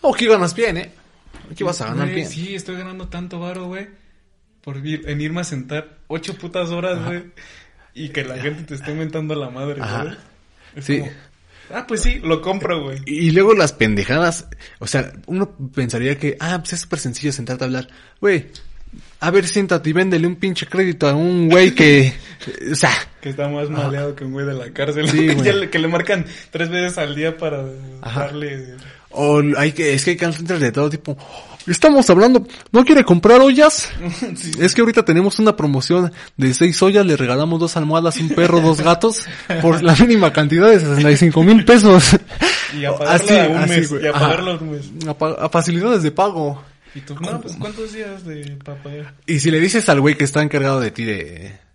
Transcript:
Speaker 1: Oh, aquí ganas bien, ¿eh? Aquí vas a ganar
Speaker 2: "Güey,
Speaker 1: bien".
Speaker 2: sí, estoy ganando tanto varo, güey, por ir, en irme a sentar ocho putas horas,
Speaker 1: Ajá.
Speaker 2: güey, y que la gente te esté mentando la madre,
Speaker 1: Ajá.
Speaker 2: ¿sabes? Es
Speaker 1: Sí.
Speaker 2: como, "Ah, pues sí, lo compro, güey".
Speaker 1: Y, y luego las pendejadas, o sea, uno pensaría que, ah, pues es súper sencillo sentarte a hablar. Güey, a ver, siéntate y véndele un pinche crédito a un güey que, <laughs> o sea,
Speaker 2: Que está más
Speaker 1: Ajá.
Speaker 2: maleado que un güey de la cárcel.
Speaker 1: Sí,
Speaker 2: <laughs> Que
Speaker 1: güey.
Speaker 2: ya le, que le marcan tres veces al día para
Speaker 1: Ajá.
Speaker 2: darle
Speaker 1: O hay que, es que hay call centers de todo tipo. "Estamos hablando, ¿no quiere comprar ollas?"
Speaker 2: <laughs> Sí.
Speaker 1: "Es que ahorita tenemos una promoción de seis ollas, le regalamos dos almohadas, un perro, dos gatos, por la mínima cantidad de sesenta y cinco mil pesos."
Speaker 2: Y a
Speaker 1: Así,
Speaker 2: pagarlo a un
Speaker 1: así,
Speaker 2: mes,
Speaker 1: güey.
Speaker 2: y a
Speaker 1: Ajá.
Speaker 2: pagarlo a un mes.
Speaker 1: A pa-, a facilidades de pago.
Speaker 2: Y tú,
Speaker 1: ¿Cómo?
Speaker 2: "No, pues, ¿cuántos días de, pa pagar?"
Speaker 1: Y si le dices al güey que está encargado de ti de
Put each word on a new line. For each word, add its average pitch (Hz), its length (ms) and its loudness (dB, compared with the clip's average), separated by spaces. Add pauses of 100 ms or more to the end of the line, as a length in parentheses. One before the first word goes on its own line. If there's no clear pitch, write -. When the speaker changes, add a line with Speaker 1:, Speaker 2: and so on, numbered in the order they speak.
Speaker 1:
Oh, 269 140 0
aquí 240 120 -2
ganas 185 280 2
bien, 202 240 -2
¿eh? - 140 -14 (600)
Aquí 190 120 -10
vas 175 180 -6
a - 40 -8
ganar 127 200 -6
Speaker 2:
"Güey, - 80 -6
Speaker 1:
bien". - 140 -6
Speaker 2:
sí, 180 260 -12
estoy 185 220 -12
ganando 185 320 -14
tanto 175 320 -12
varo, 180 260 -12
güey, 190 220 -14 (760)
por 139 240 -14
ir, 156 200 -8
en 147 140 -6
irme 160 220 -6
a - 20 -8
sentar 147 640 -10
ocho 160 320 -10
putas 170 320 -8
horas, 175 280 -6
Speaker 1:
Ajá. 113 100 -8
Speaker 2:
güey, 175 140 -8 (720)
y 151 160 -14
que 143 140 -8
la 127 140 -12
gente 151 240 -10
te 151 120 -16
esté 147 200 -12
mentando 156 400 -8
la 135 160 -10
madre, 139 320 -10
Speaker 1:
Ajá. 110 160 -8
Speaker 2:
¿sabes? 147 180 -10 (600)
Es 139 100 -16
Speaker 1:
Sí. 143 140 -2
Speaker 2:
como, 143 120 -14 (600)
"Ah, 247 120 -12
pues 220 160 -6
sí, - 200 0
lo 160 180 -2
compro, 175 440 -6
güey". 135 220 -12
Speaker 1:
Y, 156 220 -2
y - 40 4
luego 196 220 6
las 165 180 2
pendejadas, 123 760 -2 (320)
o 113 80 -12
sea, - 260 -4 (140)
uno 196 240 -4 (240)
pensaría 127 440 -4
que, 143 220 -6
ah, 170 200 -6
pues - 140 -10
es 170 60 -8
súper - 200 -8
sencillo 135 320 -6
sentarte 127 320 -8
a - 20 -4
hablar. 127 220 -6 (320)
Güey, 190 260 0 (720)
a 160 100 -2
ver, 185 180 2
siéntate 185 420 -2
y - 40 -2
véndele 180 320 0
un 175 100 -4
pinche 185 300 -6
crédito 175 420 -2
a 139 60 0
un 170 340 0
güey 180 260 6
que, 143 380 6 (280)
<laughs> - 320 -10
o - 20 -4
sea, 143 180 0 (300)
Speaker 2:
Que 143 80 -10
está 143 180 -6
más 147 220 -6
Speaker 1:
Ajá. 147 140 -4
Speaker 2:
maleado 139 300 -6
que 139 100 -14
un 131 80 -10
güey 139 140 -6
de 139 80 -6
la 123 180 -12
cárcel. 151 360 -4
Speaker 1:
Sí, 151 100 2
Speaker 2:
<laughs> 160 100 4
Que 156 60 2
Speaker 1:
güey. 135 120 0
Speaker 2:
ya 202 80 2
le, 196 160 -4
que - 80 -4
le 160 100 -2
marcan 170 380 -4 (240)
tres 165 180 -6
veces 180 300 -6
al 147 180 -6
día 160 220 -4
para 147 260 -6 (380)
Speaker 1:
Ajá. 120 240 -8
Speaker 2:
darle 139 500 -12 (340)
Speaker 1:
O 147 320 2 (140)
hay 147 160 0
que, 147 220 0
es 135 100 -2
que 180 60 0
hay 175 80 -2
call 170 160 -2
centers 165 260 -6
de 127 100 0
todo 143 200 -2
tipo. 151 260 -10 (500)
"Estamos 277 440 4
hablando, 240 360 6 (260)
¿no 247 120 6
quiere 294 200 8
comprar 208 360 6
ollas?" 277 500 4 (220)
Speaker 2:
<laughs> 190 240 -10
Sí. 165 140 -12 (100)
Speaker 1:
"Es 180 140 2
que 240 80 4
ahorita 226 220 2
tenemos 175 340 2
una 214 180 0
promoción 151 560 0 (240)
de 131 180 0
seis 170 280 2
ollas, 196 240 4
le 156 100 2
regalamos 139 420 -2
dos 165 200 -2
almohadas, 160 420 0
un 160 80 -2
perro, 170 320 2
dos 156 220 2
gatos, 160 420 2 (380)
por 160 200 2
la 165 140 6
mínima 220 360 6
cantidad 165 380 4
de 214 80 8
sesenta 147 320 2
y 143 60 6
cinco 160 260 4
mil 214 220 8
pesos." 202 520 8 (600)
Speaker 2:
Y 143 60 -6
a 139 60 -2
Speaker 1:
Así, 175 380 0
Speaker 2:
pagarlo 208 120 6
a 160 80 4
un 160 160 0
Speaker 1:
así, 175 60 0 (100)
Speaker 2:
mes, 147 100 -2
Speaker 1:
güey. 147 140 -4
Speaker 2:
y - 20 0
a 147 40 2
Speaker 1:
Ajá. 139 100 0
Speaker 2:
pagarlo 165 320 0
a 170 60 -4
un 156 140 -8
mes. 139 180 -12 (180)
Speaker 1:
A 147 100 -6
pa-, 156 220 -4
a 160 80 -4
facilidades 175 540 0
de 151 100 0
pago. 165 500 -2 (320)
Speaker 2:
Y 139 60 -16
tú, 143 160 -18
Speaker 1:
¿Cómo? 175 160 -10
Speaker 2:
"No, 233 80 -8
pues, 170 180 -16
¿cuántos 214 360 -12
días 196 320 -14
de, 147 360 -16
pa 143 140 -16
pagar?" 143 380 -16 (120)
Speaker 1:
Y 156 140 0
si 160 100 2
le 156 80 2
dices 190 300 0
al 143 140 4
güey 147 140 2
que 147 80 0
está 151 180 -2
encargado 135 380 -2
de 113 100 -4
ti 117 140 -10
de 90 480 -10 (220)